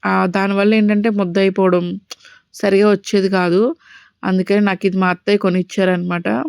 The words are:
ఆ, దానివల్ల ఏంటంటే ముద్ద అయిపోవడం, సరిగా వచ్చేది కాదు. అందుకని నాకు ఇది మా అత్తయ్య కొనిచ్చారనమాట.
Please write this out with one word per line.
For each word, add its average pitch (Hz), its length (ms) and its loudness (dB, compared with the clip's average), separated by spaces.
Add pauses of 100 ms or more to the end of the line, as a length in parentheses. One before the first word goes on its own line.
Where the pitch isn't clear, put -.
ఆ, 190 200 0
దానివల్ల 196 480 0
ఏంటంటే 214 360 2
ముద్ద 196 300 -2
అయిపోవడం, 190 600 0 (540)
సరిగా 202 380 2
వచ్చేది 196 380 0
కాదు. 190 460 0 (480)
అందుకని 190 380 0
నాకు 196 240 -2
ఇది 185 120 0
మా 185 120 2
అత్తయ్య 202 280 0
కొనిచ్చారనమాట. 180 920 -2 (220)